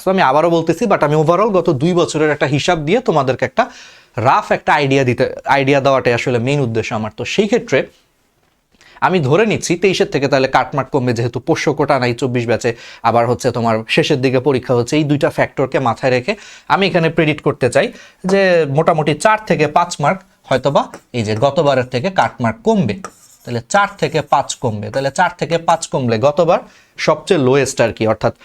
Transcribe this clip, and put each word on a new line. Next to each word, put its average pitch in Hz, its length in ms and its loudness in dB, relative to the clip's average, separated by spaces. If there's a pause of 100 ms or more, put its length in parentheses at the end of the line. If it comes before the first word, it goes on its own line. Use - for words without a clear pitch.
So 185 60 0
আমি 190 120 2
আবারও 151 280 2
বলতেছি, 170 340 0
but 175 200 2
আমি 147 120 2
overall 175 340 2
গত 185 200 0
দুই 165 240 0
বছরের 156 360 0
একটা 147 160 -2
হিসাব 147 320 0
দিয়ে 165 220 0
তোমাদেরকে 131 440 0
একটা 127 220 -2 (500)
রাফ 143 360 2
একটা - 220 0
আইডিয়া 139 300 2
দিতে, 123 300 0 (100)
আইডিয়া 139 360 2
দেওয়াটাই 131 320 2
আসলে 120 260 0
মেইন 139 220 0
উদ্দেশ্য 113 340 -2
আমার। 110 220 -6
তো 120 80 -8
সেই 208 220 0
ক্ষেত্রে 175 400 0 (1120)
আমি 170 200 0
ধরে 156 260 2
নিচ্ছি 170 300 -2
তেইশের 185 300 0
থেকে 139 220 -2
তাহলে 131 200 2
কাটমার্ক 135 420 -2
কমবে, 127 220 0
যেহেতু 120 280 -4
পোষ্য 156 320 -2
কোটা 139 260 0
নাই 120 160 0
চব্বিশ 120 320 -2
ব্যাচে, 117 280 0 (280)
আবার 117 240 2
হচ্ছে 123 240 0
তোমার 117 280 0 (100)
শেষের 151 320 0
দিকে 131 200 2
পরীক্ষা 131 340 0
হচ্ছে। 120 220 0
এই 156 80 2
দুইটা 143 260 0
ফ্যাক্টরকে 135 480 -2
মাথায় 127 340 0
রেখে 127 220 -2 (340)
আমি 185 180 2
এখানে 165 240 2
প্রেডিক্ট 156 320 0
করতে 131 280 0
চাই 165 220 0 (320)
যে 185 440 2
মোটামুটি 156 460 0
চার 214 320 2
থেকে 151 200 0
পাঁচ 175 340 0
মার্ক 190 200 -2 (240)
হয়তোবা 143 480 0 (200)
এই 120 100 -2
যে 107 180 -2
গতবারের 139 440 2
থেকে 127 260 -4
কাটমার্ক 120 540 -2
কমবে। 180 300 2 (500)
তাহলে 120 240 -6
চার 202 200 2 (100)
থেকে 151 240 -2
পাঁচ - 320 0
কমবে, 107 360 -6
তাহলে 135 200 -2
চার 175 280 0
থেকে 165 200 -2
পাঁচ 165 300 -2
কমলে 120 300 0
গতবার 160 400 2 (380)
সবচেয়ে 156 440 0
লোয়েস্ট 131 400 2
আর 113 120 2
কি, 110 140 -2
অর্থাৎ 110 280 0 (100)